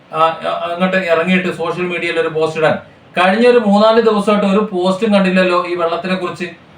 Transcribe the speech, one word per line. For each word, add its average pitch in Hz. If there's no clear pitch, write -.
ആ, 160
ആ, 170
അങ്ങോട്ട് 185
ഇറങ്ങിയിട്ട് 180
സോഷ്യൽ 165
മീഡിയയിൽ 170
ഒരു 160
പോസ്റ്റ് 156
ഇടാൻ. 156
കഴിഞ്ഞ 202
ഒരു 240
മൂന്നാല് 220
ദിവസമായിട്ട് 208
ഒരു 196
പോസ്റ്റും 185
കണ്ടില്ലല്ലോ 185
ഈ 175
വെള്ളത്തിനെ 170
കുറിച്ച്. 180